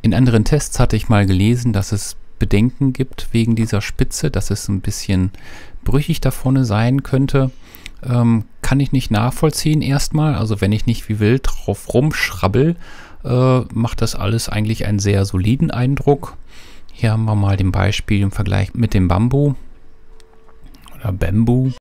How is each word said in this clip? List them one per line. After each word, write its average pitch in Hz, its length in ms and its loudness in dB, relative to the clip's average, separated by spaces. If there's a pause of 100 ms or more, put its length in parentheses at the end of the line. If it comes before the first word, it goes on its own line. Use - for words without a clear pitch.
In - 140 2
anderen 117 300 4
Tests - 340 0
hatte 123 160 4
ich - 140 -2
mal 101 180 4
gelesen, 113 460 2
dass 98 180 -2
es - 260 -6 (220)
Bedenken 127 520 2
gibt - 420 -6
wegen 113 220 2
dieser 110 260 0
Spitze, - 500 -2
dass - 180 -2
es - 180 -4
ein 98 140 -2
bisschen 95 500 -2 (520)
brüchig - 380 2
da 131 100 2
vorne 131 340 0
sein 120 380 0
könnte. 135 480 2 (520)
Ähm, 117 420 2 (180)
kann 135 160 4
ich 139 120 0
nicht 127 200 0
nachvollziehen 147 720 0
erstmal. 151 500 0
Also 110 260 -2
wenn 101 120 2
ich 110 160 0
nicht 127 200 -2
wie 107 120 -4
wild 113 260 2
drauf - 480 -2
rumschrabbel, 131 840 0 (460)
äh, 127 360 2
macht - 420 -2
das 110 140 -2
alles 110 340 -2
eigentlich 107 380 -2
einen 101 120 0
sehr 101 260 2
soliden 104 440 0
Eindruck. 139 680 0 (580)
Hier 110 180 0
haben 110 140 0
wir 107 100 0
mal 98 220 2
den 95 140 2
Beispiel 101 520 0
im 98 80 0
Vergleich 98 420 -2
mit 117 220 -2
dem 92 120 4
Bambu 127 460 2 (1400)
oder - 160 -4
Bambu. 117 680 2